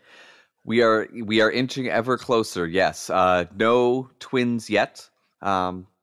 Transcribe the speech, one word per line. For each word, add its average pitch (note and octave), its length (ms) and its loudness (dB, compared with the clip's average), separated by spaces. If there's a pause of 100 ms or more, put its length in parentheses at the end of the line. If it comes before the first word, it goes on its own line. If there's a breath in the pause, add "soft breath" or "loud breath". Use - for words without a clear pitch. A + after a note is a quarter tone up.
(640 soft breath)
We A2+ 160 0
are, A2 280 4 (160)
we A2 160 2
are A2 100 6
inching B2 380 -4
ever A#2 280 0
closer, A2 520 -2
yes. E2+ 420 -2
Uh, F2+ 360 2 (100)
no B2 520 2 (120)
twins A#2+ 500 -4
yet. - 380 -2 (340)
Um, F#2 460 -4 (140)